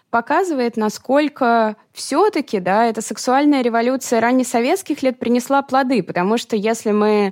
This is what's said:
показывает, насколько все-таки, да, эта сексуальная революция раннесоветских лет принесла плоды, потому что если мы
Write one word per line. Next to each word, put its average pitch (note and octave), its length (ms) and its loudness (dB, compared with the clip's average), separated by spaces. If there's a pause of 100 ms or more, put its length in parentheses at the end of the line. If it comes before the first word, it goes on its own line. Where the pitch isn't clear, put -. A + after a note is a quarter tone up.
(100)
показывает, C4+ 640 0
насколько A#3 1000 0 (160)
все-таки, E4 640 -2
да, F#3+ 280 0
эта A3 160 -4
сексуальная C4+ 600 2
революция A#3+ 580 0
раннесоветских B3+ 840 0
лет B3+ 160 -2
принесла B3 420 0
плоды, C4 400 0
потому F#3 360 -2
что - 180 -6
если A3 340 -2
мы G#3 420 2